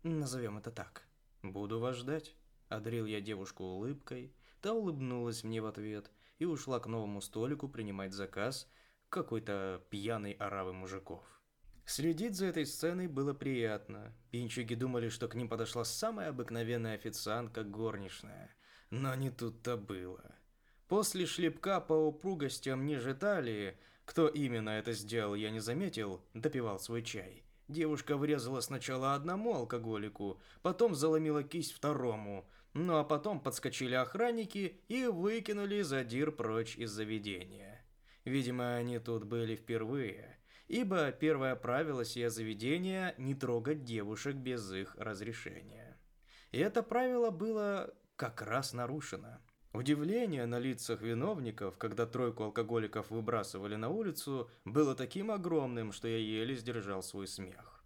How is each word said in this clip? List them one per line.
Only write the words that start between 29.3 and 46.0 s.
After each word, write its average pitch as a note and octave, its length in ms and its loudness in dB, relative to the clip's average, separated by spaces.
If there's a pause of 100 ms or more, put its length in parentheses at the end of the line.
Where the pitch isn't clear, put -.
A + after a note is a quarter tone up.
алкоголику, A2 840 -2 (220)
потом F#3 320 6
заломила D3+ 500 4
кисть D#3 300 -4
второму, A2 720 0 (260)
ну E3 240 4
а D3+ 60 6
потом D3+ 360 2
подскочили B2+ 560 0
охранники G3 920 2
и B3+ 180 0
выкинули G#3 760 2
задир C3+ 500 2
прочь A2+ 460 0
из A2+ 140 -4
заведения. G#2 920 -4 (420)
Видимо, B2 500 2
они A#2+ 240 0
тут A#2 240 -2
были A2+ 320 0
впервые, A2+ 840 -2 (300)
ибо F#3 440 4
первое C3+ 440 4
правило B2+ 500 2
сия A#2+ 240 2
заведения — C#3 880 0
не C3+ 160 0
трогать C3+ 500 2
девушек A2+ 520 -2
без B2 360 -2
их F#2+ 260 -4
разрешения. G#2 1000 -8 (540)